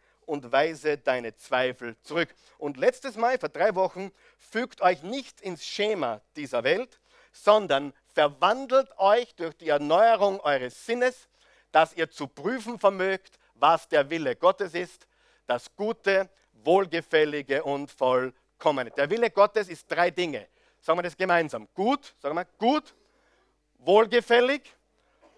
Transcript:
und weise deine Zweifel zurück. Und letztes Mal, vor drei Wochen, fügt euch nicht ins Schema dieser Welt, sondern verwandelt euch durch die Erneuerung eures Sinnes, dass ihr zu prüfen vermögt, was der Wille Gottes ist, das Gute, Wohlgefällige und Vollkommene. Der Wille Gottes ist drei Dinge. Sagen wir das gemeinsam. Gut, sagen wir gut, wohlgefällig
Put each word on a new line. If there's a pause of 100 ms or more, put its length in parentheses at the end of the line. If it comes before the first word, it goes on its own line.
(260)
und
weise
deine
Zweifel
zurück. (220)
Und
letztes
Mal,
vor
drei
Wochen, (280)
fügt
euch
nicht
ins
Schema (140)
dieser
Welt, (320)
sondern (220)
verwandelt (100)
euch
durch
die
Erneuerung
eures
Sinnes, (440)
dass
ihr
zu
prüfen
vermögt, (160)
was
der
Wille
Gottes
ist, (400)
das
Gute, (220)
Wohlgefällige
und
Vollkommene.
Der
Wille
Gottes
ist
drei
Dinge. (320)
Sagen
wir
das
gemeinsam.
Gut,
sagen
wir (100)
gut, (840)
wohlgefällig (760)